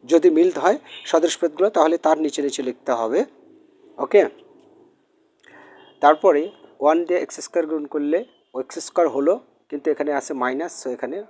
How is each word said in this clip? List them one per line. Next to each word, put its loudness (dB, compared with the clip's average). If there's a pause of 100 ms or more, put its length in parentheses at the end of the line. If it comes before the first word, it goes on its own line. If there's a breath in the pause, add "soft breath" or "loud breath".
(120)
যদি 6
মিল 4 (140)
হয় 2 (340 loud breath)
সদৃশ 2
পদগুলো, 0 (100)
তাহলে 2 (100)
তার 4
নিচে -4
নিচে -6
লিখতে -8
হবে। 0 (880)
ওকে, 4 (1800 soft breath)
তারপরে 4 (420)
ওয়ান 4 (100)
দিয়ে 0
এক্স -14
স্কয়ার -2
গুণ -6
করলে -2 (440)
এক্স -12 (120)
স্কয়ার 0
হলো, 0 (360)
কিন্তু -8
এখানে -4
আছে -10 (120)
মাইনাস, -4
so -8
এখানে -8 (120)